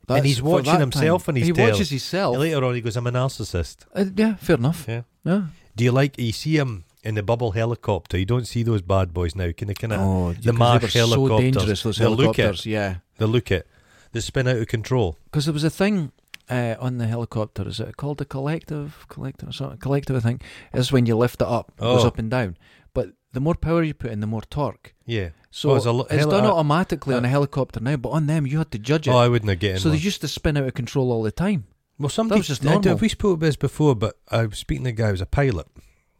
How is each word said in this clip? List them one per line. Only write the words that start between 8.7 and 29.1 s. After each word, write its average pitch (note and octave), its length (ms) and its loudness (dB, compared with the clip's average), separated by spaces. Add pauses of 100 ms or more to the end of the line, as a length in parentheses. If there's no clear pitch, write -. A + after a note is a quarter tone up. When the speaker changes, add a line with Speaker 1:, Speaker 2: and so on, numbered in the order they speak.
Speaker 2:
bad F#2 320 0
boys F2 200 -2
now. F2+ 180 -4
Kinda, G2+ 220 -8
kinda A2 240 -4
Speaker 1:
Oh, F#2 360 2
Speaker 2:
the F2+ 80 -12
Speaker 1:
yeah, A2+ 100 2
'cause A2+ 60 0
Speaker 2:
Marsh A#2+ 360 4
Speaker 1:
they A#2+ 60 4
were A#2 60 4
so A#2 100 2
Speaker 2:
helicopters. B2+ 260 4 (140)
Speaker 1:
dangerous, G2 260 0
those G#2+ 140 -2
Speaker 2:
They A2+ 100 2
look A2 320 2
it. B2 40 4
Speaker 1:
helicopters, G2 240 -2
yeah. G#2 280 -2 (240)
Speaker 2:
They A2+ 60 0
look A2+ 260 2
it. F2+ 160 -2 (460)
They A2+ 80 -4
spin B2+ 260 -2
out B2+ 120 0
of A2 100 -4
control. A2+ 480 0 (160)
Speaker 1:
'Cause D3 140 -2
there D#3+ 80 0
was D3 100 -2
a D#3+ 60 2
thing, F#3+ 420 0 (380)
uh, A#2+ 280 -2
on B2+ 200 -4
the A#2 80 -2
helicopter. A2+ 600 -4
Is G#2 140 -8
it A2 160 -10
called C#3+ 240 -8
a C#3+ 60 -8
collective? D3 840 -8
Collective - 400 -12
or - 40 -12
something? C3+ 260 -10
Collective, C#3 380 -2
I B2+ 40 0
think. A#2 220 0 (320)
Is B2 180 0
when B2 140 6
you A#2 100 2
lift A#2+ 240 2
it G#2 80 0
up, G#2+ 300 -4
it - 20 -10
goes A#2+ 240 4
Speaker 2:
Oh. B2 40 6
Speaker 1:
up - 100 -8
and A2 120 -4
down. A2+ 280 -4 (340)
But G#2+ 200 -4 (200)
the B2 80 -4
more D#3 140 0
power E3 280 0
you D#3 120 -2
put - 180 -10
in, G#2 80 -6
the G#2+ 60 -4
more A2 160 -4
torque. - 520 -6 (120)
Speaker 2:
Yeah. G#2 240 -4 (200)
Speaker 1:
So - 200 0
Speaker 2:
Oh, C#3 60 6
it's A2+ 100 0
a A#2+ 60 2
lo-, B2 180 0
Speaker 1:
it's - 40 0
Speaker 2:
heli-, D3+ 160 2
Speaker 1:
done G3+ 140 4
Speaker 2:
uh, G#3+ 80 6
Speaker 1:
automatically D#3 640 0
on A#2+ 100 0
a B2 40 2
Speaker 2:
uh, - 20 0
Speaker 1:
helicopter C#3 500 -2
now, D3 160 -2
but A#2+ 140 -6
on D3+ 160 0
them D3+ 200 0
you C#3 120 -2
had D#3+ 140 -2
to A#2+ 60 -6
judge C#3 300 0
it. - 40 4